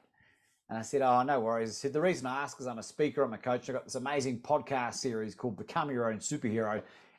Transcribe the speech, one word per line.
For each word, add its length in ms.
And 80
I 40
said, 200
"Oh, 220
no 180
worries." 280
I 40
said, 200
"The 80
reason 240
I 160
ask 200
is 60
I'm 120
a 40
speaker, 400
I'm 100
a 40
coach. 320
I've 60
got 80
this 120
amazing 460
podcast 540
series 400
called 220
Become 340
Your 180
Own 100
Superhero. 600